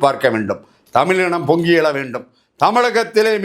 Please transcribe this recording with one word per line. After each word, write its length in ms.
பார்க்க 320
வேண்டும். 280
தமிழினம் 540
பொங்கி 300
எழ 80
வேண்டும். 280
தமிழகத்திலே 680